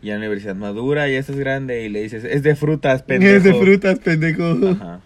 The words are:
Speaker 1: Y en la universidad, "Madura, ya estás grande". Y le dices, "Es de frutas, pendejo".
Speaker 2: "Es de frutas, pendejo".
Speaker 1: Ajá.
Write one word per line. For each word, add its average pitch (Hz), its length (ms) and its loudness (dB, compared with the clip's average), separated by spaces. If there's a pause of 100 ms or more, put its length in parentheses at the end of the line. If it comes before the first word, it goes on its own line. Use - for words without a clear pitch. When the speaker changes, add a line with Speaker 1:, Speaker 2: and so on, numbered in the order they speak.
Speaker 1:
Y 104 80 -10
en 104 60 -6
la 107 100 -8
universidad, 101 280 -8
"Madura, 120 540 -4
ya 131 100 -2
estás 139 180 -8
grande". 135 500 -6
Y - 20 -8
le 104 140 -6
dices, 110 220 -10
"Es 139 180 -4
de 147 140 2
frutas, 147 460 -2
pendejo". 196 360 4
Speaker 2:
"Es 185 40 6
de 185 120 6
frutas, 190 460 4
pendejo". 170 580 0 (140)
Speaker 1:
Ajá. 127 340 -8